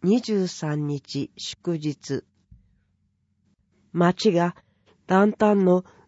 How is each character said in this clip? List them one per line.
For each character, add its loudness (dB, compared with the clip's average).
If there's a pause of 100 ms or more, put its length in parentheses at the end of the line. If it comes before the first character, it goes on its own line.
二 2
十 -2
三 -6
日 -8
祝 -8
日。 -6 (1700)
街 2
が 0 (520)
ラ 4
ン 0
タ 2
ン 2
の 4 (220)